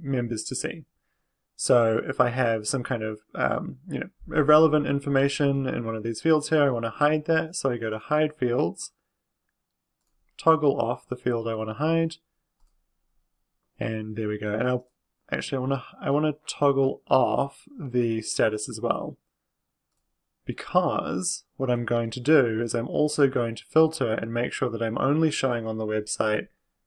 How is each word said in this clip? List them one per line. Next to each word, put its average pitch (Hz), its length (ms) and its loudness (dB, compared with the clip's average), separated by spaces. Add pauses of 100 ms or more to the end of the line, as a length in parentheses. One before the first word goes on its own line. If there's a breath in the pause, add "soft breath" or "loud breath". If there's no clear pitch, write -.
members 123 420 -2
to - 120 -8
see. - 280 -6 (720)
So 117 500 2
if - 140 -2
I 120 120 2
have 117 360 0
some 127 160 -2
kind 120 180 -4
of, 107 180 -6 (140)
um, 127 440 -2 (100)
you 139 120 -6
know, - 100 -8 (260)
irrelevant 151 520 4
information 139 800 0
in 127 180 -4
one 113 100 -4
of 107 80 -6
these 113 160 -4
fields 156 300 2
here, 156 140 4
I 139 60 4
wanna 117 200 -2
hide 151 360 0
that. 160 300 0
So - 140 0
I 120 80 0
go 113 120 -4
to 107 100 -4
Hide 151 360 0
Fields, 131 560 -2 (1500)
toggle 147 440 4
off 117 260 -4
the 127 80 -4
field 117 320 -2
I 113 80 -2
wanna 107 200 -4
hide, 165 400 0 (1600)
and 110 380 -6
there 110 100 -2
we 107 100 -2
go. 107 160 -4
And 120 140 0
I'll, 127 200 -2 (440)
actually, 135 280 -4
I - 20 -4
wanna, 135 220 -2 (180)
I 170 80 -2
wanna 151 240 2 (120)
toggle 135 640 0
off 131 640 0 (100)
the 120 420 0
status 107 460 -2
as 113 140 -10
well, - 360 -4 (1300)
because 151 1000 -2 (140)
what 131 120 -2
I'm 120 140 0
going 117 280 0
to 127 100 -8
do 120 400 4
is 120 120 -2
I'm 117 140 -2
also 147 400 2
going 117 280 0
to - 100 -14
filter 156 480 2
and 113 200 -4
make 120 200 -2
sure 127 160 -2
that 110 120 -4
I'm 113 160 -2
only 156 320 2
showing 120 380 -2
on 110 100 -2
the 110 80 -2
website 107 640 -2 (400)